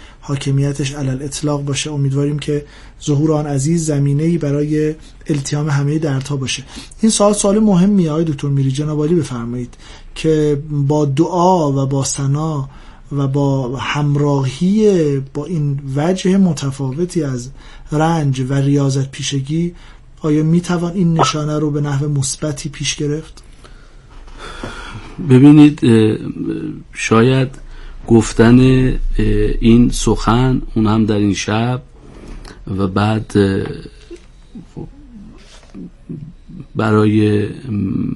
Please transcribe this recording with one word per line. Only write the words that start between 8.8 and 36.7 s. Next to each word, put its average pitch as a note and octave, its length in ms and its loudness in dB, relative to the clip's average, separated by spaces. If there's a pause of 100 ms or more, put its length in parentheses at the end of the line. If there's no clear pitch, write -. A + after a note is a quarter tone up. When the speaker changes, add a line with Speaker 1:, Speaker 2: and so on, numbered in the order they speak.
Speaker 1:
عالی D3+ 160 2
بفرمایید، B2 640 -6 (380)
که D3+ 540 0
با D3 360 0
دعا E3 680 2
و C#3 140 0
با C3+ 180 -2
ثنا C#3+ 680 -2 (420)
و C#3 160 -2
با C3+ 500 -2
همراهی D3 1400 0 (140)
با D3 120 -6
این D3 340 -2 (160)
وجه F#3 420 0
متفاوتی D#3 840 -2
از B2+ 260 -6 (420)
رنج D3+ 580 0
و C#3 40 -2
ریاضت C#3 580 0
پیشگی، D3 640 -4 (480)
آیا D#3 220 2
می‌توان E3+ 500 0
این E3+ 260 2
نشانه D3+ 400 -2
رو D3+ 120 0
به D3 100 -2
نحو D3 280 -2
مثبتی C#3+ 600 -4
پیش - 260 -6
گرفت؟ D3+ 480 -6 (1900)
Speaker 2:
ببینید، D3 540 8
اه، A2 340 6 (760)
شاید C3 560 2 (580)
گفتن، A#2 520 6
اه، C3 360 4 (640)
این A#2+ 300 6
سخن، B2+ 720 2 (140)
اون A2 120 2
هم G#2+ 180 2
در G#2+ 120 0
این G2+ 160 2
شب A#2+ 480 -2 (960)
و F#2+ 100 0
بعد، G#2+ 480 -2
اه، G2 280 2 (3000)